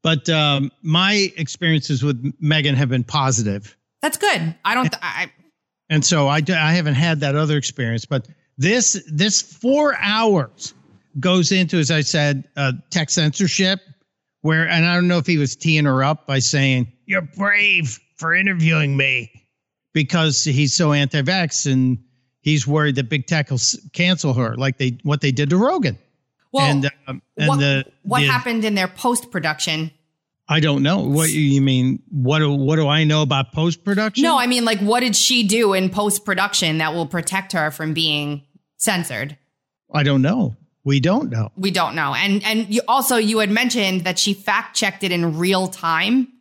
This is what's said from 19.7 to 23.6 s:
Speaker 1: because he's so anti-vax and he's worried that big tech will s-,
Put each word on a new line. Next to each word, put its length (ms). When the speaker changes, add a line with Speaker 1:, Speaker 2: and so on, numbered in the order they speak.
Speaker 1:
because 500
he's 300
so 200
anti-vax 800
and 280
he's 260
worried 300
that 140
big 180
tech 220
will 60
s-, 220